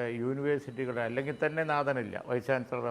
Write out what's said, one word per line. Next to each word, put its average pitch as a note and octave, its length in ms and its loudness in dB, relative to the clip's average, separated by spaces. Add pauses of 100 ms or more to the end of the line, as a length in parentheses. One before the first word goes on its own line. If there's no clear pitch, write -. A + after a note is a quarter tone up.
(220)
യൂണിവേഴ്സിറ്റികളുടെ C3 880 0
അല്ലെങ്കിൽ C#3 340 -2
തന്നെ D#3 280 2
നാഥനില്ല, C3+ 440 2 (140)
വൈസ് B2 200 0
ചാൻസലർ B2 420 0